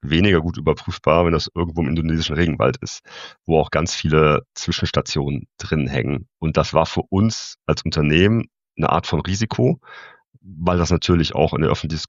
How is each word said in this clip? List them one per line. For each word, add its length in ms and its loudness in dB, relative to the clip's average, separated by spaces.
weniger 380 2
gut 180 -4
überprüfbar, 680 0
wenn 80 2
das 200 -2
irgendwo 280 -4
im 80 0
indonesischen 460 -2
Regenwald 420 0
ist, 240 -12
wo 140 4
auch 100 0
ganz 240 0
viele 500 4
Zwischenstationen 960 -4
drin 300 -2
hängen. 420 -4
Und 160 -2
das 180 0
war 120 4
für 240 -4
uns 460 -2
als 160 0
Unternehmen 680 2
eine 140 0
Art 160 -2
von 120 -2
Risiko, 600 -2
weil 360 -2
das 120 2
natürlich 460 2
auch 180 2
in 100 0
der 60 2
öffentlich-, 400 -4